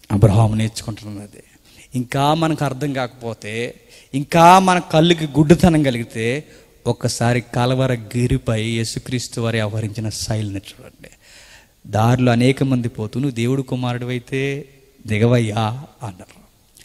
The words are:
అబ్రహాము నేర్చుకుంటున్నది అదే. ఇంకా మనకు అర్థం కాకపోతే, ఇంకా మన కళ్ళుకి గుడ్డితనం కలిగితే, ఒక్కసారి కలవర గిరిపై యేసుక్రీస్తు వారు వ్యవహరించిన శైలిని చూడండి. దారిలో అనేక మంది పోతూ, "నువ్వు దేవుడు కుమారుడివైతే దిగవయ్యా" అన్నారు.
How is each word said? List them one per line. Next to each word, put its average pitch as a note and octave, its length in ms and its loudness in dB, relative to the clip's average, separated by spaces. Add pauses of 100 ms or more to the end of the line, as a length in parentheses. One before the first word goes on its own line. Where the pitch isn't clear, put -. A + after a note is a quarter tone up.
(120)
అబ్రహాము G#2+ 440 4
నేర్చుకుంటున్నది G#2+ 680 -8
అదే. - 220 -20 (520)
ఇంకా C#3 380 0
మనకు D#3+ 320 0
అర్థం C3+ 280 -6
కాకపోతే, A#2 840 -8 (380)
ఇంకా E3+ 460 6
మన F#3 200 4
కళ్ళుకి E3 460 2
గుడ్డితనం D#3 580 4
కలిగితే, A#2+ 600 -4 (440)
ఒక్కసారి A#2+ 540 -2
కలవర B2+ 520 0
గిరిపై A#2+ 720 -2
యేసుక్రీస్తు A#2 760 -6
వారు A2+ 140 -2
వ్యవహరించిన A2 540 -4
శైలిని G#2+ 500 -6
చూడండి. - 500 -20 (800)
దారిలో A#2+ 440 2
అనేక B2+ 320 2
మంది B2+ 240 0
పోతూ, A2 320 -8
"నువ్వు C3+ 160 -4
దేవుడు B2 260 -2
కుమారుడివైతే B2+ 1040 -6 (420)
దిగవయ్యా" A2 500 2 (460)
అన్నారు. F#2+ 400 -18 (420)